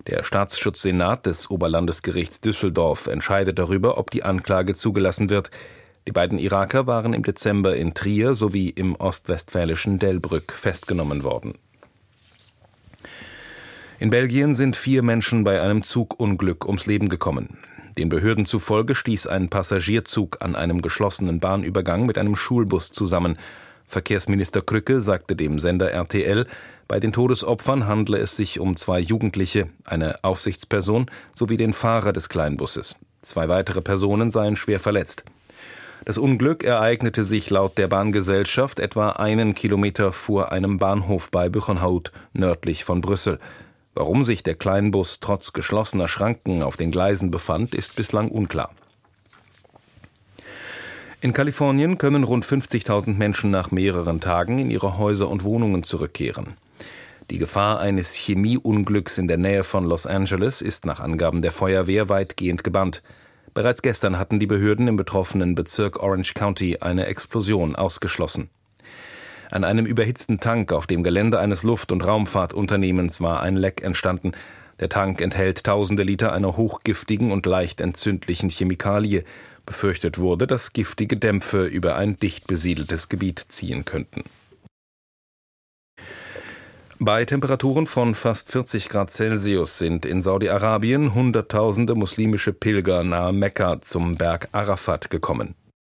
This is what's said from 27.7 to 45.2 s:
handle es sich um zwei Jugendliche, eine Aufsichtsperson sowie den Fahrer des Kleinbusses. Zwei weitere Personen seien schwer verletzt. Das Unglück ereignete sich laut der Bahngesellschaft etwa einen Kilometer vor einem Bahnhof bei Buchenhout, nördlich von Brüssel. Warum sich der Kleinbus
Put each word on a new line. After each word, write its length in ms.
handle 300
es 180
sich 240
um 180
zwei 220
Jugendliche, 680
eine 400
Aufsichtsperson 840
sowie 240
den 160
Fahrer 400
des 160
Kleinbusses. 640
Zwei 300
weitere 320
Personen 480
seien 260
schwer 240
verletzt. 420
Das 100
Unglück 480
ereignete 600
sich 260
laut 260
der 120
Bahngesellschaft 920
etwa 300
einen 440
Kilometer 600
vor 360
einem 280
Bahnhof 520
bei 200
Buchenhout, 600
nördlich 520
von 180
Brüssel. 360
Warum 300
sich 180
der 120
Kleinbus 680